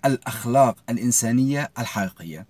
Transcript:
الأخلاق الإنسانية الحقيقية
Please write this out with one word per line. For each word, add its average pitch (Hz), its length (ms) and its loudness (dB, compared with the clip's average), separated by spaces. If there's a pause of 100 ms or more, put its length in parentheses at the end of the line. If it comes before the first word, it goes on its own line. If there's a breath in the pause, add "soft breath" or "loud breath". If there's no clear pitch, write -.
الأخلاق 123 720 2 (140)
الإنسانية 123 880 0
الحقيقية 92 720 -6